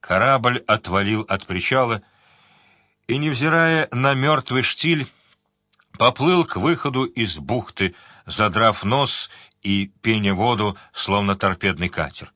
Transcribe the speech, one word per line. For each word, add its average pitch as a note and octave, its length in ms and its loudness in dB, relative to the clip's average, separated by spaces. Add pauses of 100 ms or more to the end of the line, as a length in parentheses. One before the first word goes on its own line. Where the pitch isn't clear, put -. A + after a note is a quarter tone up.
Корабль B2 640 0
отвалил G#2 600 0
от F#2+ 180 -4
причала A2+ 560 0 (1040)
и, B2+ 120 -2
невзирая D#3 760 2
на C3+ 220 2
мёртвый C3 480 0
штиль, D3+ 440 0 (920)
поплыл D3+ 480 2
к - 100 -10
выходу C3 480 0
из G#2 320 -4
бухты, F2+ 580 -4 (300)
задрав G#2+ 600 2
нос C3+ 440 0 (320)
и G2 280 0 (120)
пеня G#2+ 340 0
воду, G#2 440 0 (160)
словно G2 420 0
торпедный F#2 540 -2
катер. - 460 -8